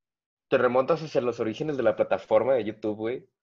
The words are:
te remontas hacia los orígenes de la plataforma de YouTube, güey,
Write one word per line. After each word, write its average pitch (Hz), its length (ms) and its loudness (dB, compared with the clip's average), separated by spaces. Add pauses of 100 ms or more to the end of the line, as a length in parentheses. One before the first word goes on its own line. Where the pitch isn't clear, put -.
(480)
te 135 100 2
remontas 127 440 2
hacia 147 200 -2
los 120 180 -2
orígenes 139 360 -4
de 127 60 -2
la 120 140 2
plataforma 110 580 2
de 113 100 0
YouTube, 107 320 -6
güey, 113 320 -8 (140)